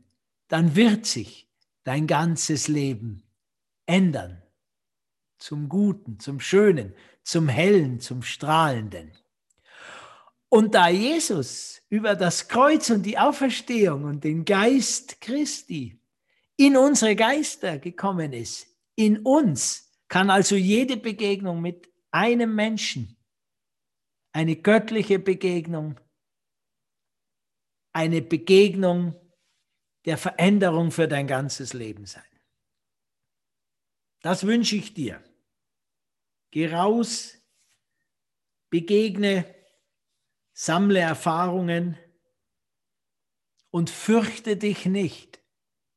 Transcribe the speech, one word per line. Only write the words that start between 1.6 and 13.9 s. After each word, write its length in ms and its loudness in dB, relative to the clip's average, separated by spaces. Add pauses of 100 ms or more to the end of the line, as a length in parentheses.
dein 220 -2
ganzes 640 0
Leben 560 -4 (640)
ändern. 540 0 (960)
Zum 300 -10
Guten, 500 -2
zum 200 -10
Schönen, 540 2 (300)
zum 260 0
Hellen, 500 2
zum 220 -10
Strahlenden. 880 -2 (1400)
Und 260 6
da 140 6
Jesus 1000 -2
über 260 -2
das 320 -2
Kreuz 420 2
und 140 2
die 140 -4
Auferstehung 840 0